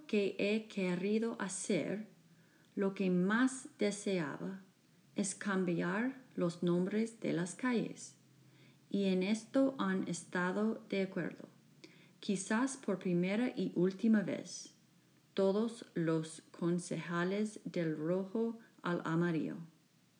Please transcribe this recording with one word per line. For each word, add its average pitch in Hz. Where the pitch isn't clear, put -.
que 202
he 214
querido 202
hacer, 196
lo 196
que 190
más 208
deseaba, 190
es 208
cambiar 190
los 175
nombres 196
de 147
las 175
calles. -
Y 202
en 185
esto 240
han 190
estado 185
de 196
acuerdo, -
quizás 220
por 190
primera 185
y 190
última 196
vez, -
todos 202
los 160
concejales 175
del 170
rojo 190
al 175
amarillo. 160